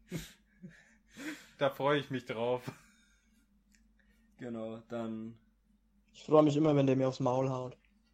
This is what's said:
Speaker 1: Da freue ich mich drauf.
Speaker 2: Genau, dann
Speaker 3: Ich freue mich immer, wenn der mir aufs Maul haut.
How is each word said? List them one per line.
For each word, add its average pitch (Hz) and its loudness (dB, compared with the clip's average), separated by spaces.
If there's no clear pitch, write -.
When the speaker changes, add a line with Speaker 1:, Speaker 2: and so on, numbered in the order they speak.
Speaker 1:
Da 139 0
freue 143 0
ich 131 -12
mich 127 -6
drauf. 120 -2
Speaker 2:
Genau, 113 -10
dann 113 -8
Speaker 3:
Ich - -20
freue 151 8
mich 147 4
immer, 151 4
wenn 139 4
der 131 4
mir 131 2
aufs 131 -4
Maul 131 0
haut. 127 -8